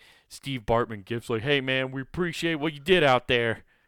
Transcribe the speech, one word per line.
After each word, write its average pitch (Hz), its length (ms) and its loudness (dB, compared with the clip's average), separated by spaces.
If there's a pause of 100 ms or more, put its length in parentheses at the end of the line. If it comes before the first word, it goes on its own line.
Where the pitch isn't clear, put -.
(280)
Steve 135 380 -8
Bartman 113 380 0
gifts 117 260 -6
like, 113 120 -2
"Hey, 139 200 0
man, 131 280 -2
we 135 120 -8
appreciate 165 540 -4
what 151 180 -4
you 147 40 -16
did 160 240 4
out 127 240 4
there. 117 380 0 (240)